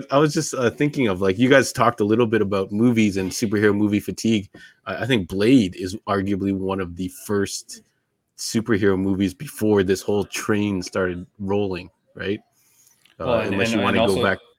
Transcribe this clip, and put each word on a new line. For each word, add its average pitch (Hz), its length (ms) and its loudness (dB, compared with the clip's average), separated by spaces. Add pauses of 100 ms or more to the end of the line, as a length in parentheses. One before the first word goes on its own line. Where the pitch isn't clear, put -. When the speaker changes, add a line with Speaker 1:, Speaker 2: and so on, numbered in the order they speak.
Speaker 1:
I 139 100 4
was 151 140 4
just, 156 200 -2
uh, 127 160 2
thinking 143 400 0
of, 90 100 -2
like, 95 180 2
you 127 120 4
guys 135 240 4
talked 117 260 0
a 107 60 2
little 110 220 4
bit 107 140 2
about 98 300 -2
movies 107 460 2
and 92 120 -2
superhero 104 460 2
movie 104 240 2
fatigue. 104 480 -2 (380)
I, 98 180 -8
I - 20 -4
think 110 220 0
Blade 101 480 2
is 95 220 -8 (100)
arguably 98 480 0
one 95 240 -4
of 87 160 -8
the 92 140 -6
first - 720 -6 (560)
superhero 104 600 0
movies 95 360 0
before 104 500 0
this 95 180 0
whole 104 220 -2
train 104 580 -2
started 90 440 -6 (140)
rolling, 95 500 -4 (260)
right? 98 240 -6 (800)
Uh, 85 60 -8
Speaker 2:
Well, 117 160 0
and, 101 120 -4
Speaker 1:
unless 98 180 0
Speaker 2:
and, 110 80 0
Speaker 1:
you - 40 0
wanna 98 180 0
Speaker 2:
and 113 60 4
Speaker 1:
go 101 60 2
Speaker 2:
also, 90 100 0
Speaker 1:
back. 95 140 2 (220)